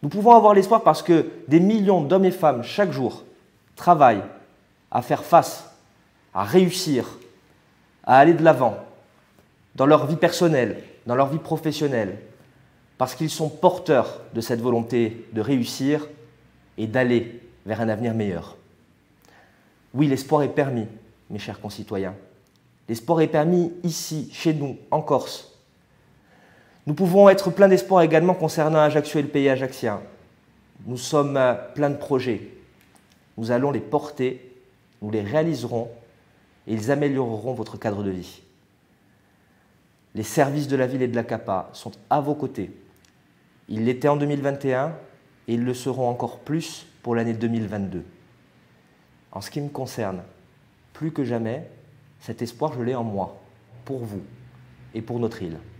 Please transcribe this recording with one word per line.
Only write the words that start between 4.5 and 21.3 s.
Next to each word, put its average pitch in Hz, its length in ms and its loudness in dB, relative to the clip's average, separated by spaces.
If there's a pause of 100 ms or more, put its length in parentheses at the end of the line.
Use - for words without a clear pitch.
à 120 100 -2
faire 139 240 -4
face, - 500 2 (580)
à 95 100 -2
réussir, 151 760 0 (880)
à 127 140 8
aller 156 140 8
de 156 100 2
l'avant, 131 340 4 (1000)
dans 131 120 4
leur 151 180 6
vie 151 100 -2
personnelle, 156 680 2 (240)
dans 120 80 0
leur 135 120 2
vie 151 120 -4
professionnelle, 139 800 -4 (760)
parce 127 180 -4
qu'ils 160 140 -4
sont 156 200 -4
porteurs 160 720 0 (120)
de 113 80 -4
cette 117 200 -4
volonté 117 720 -2
de 110 100 -4
réussir 135 680 -2 (680)
et 110 80 -4
d'aller 120 560 0 (240)
vers 107 160 -6
un 113 80 -2
avenir 113 240 -2
meilleur. 95 440 -6 (1400)
Oui, 143 140 2
l'espoir 139 360 0
est 131 60 0
permis, 127 360 -2 (440)
mes 104 100 -10